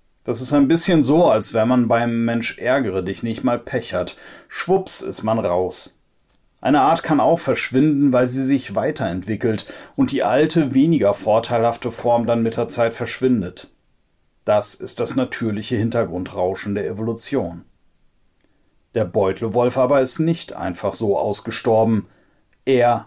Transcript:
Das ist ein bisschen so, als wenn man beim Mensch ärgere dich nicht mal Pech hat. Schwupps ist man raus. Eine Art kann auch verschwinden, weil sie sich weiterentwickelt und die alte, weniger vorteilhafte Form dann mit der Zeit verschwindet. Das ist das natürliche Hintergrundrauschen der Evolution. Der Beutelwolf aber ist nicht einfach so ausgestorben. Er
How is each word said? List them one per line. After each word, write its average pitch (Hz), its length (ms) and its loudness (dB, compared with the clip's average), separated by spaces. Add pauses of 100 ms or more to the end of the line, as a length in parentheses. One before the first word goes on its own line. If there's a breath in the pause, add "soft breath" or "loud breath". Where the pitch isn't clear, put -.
(240)
Das 117 160 -4
ist 127 120 -6
ein 143 160 4
bisschen 165 340 4
so, 151 240 4
als 110 260 2
wenn 110 140 2
man 123 220 2
beim 117 360 0
Mensch 117 320 -2
ärgere 110 460 0
dich 95 220 -6
nicht 113 180 -4
mal 120 160 0
Pech - 340 -6
hat. 92 240 -4 (300 loud breath)
Schwupps - 560 -2
ist - 220 -8
man 110 160 0
raus. 90 600 -2 (600)
Eine 135 220 2
Art 165 200 2
kann 151 160 0
auch 147 220 2
verschwinden, 143 720 2
weil 127 160 4
sie 131 160 -4
sich 131 320 0
weiterentwickelt 107 880 -2 (300 loud breath)
und 135 160 2
die 139 100 0
alte, 143 520 2
weniger 131 400 4
vorteilhafte 113 760 0
Form 117 340 0
dann 117 200 2
mit 113 120 -2
der - 120 -2
Zeit 117 260 -2
verschwindet. 120 800 -2 (720)
Das 104 320 0
ist - 240 -10
das 117 160 -4
natürliche 113 580 -4
Hintergrundrauschen 98 1040 -2
der 101 100 -2
Evolution. 110 800 -6 (1300)
Der 110 120 0
Beutelwolf 110 720 0
aber 131 260 4
ist - 180 -4
nicht 165 320 -2
einfach 92 420 -6
so 101 240 0
ausgestorben. 110 880 0 (580 soft breath)
Er 120 420 2